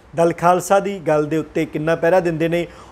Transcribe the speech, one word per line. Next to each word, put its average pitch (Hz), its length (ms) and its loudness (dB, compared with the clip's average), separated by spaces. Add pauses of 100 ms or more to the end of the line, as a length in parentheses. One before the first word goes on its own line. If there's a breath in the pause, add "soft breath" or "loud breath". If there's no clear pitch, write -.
(160)
ਦਲ 170 160 2
ਖਾਲਸਾ 180 480 2
ਦੀ 196 180 -8
ਗੱਲ 151 280 0
ਦੇ 156 100 -4
ਉੱਤੇ 156 300 -4
ਕਿੰਨਾ 156 300 -2
ਪਹਿਰਾ 170 240 2
ਦਿੰਦੇ 165 280 -2
ਨੇ 170 180 -2 (260 loud breath)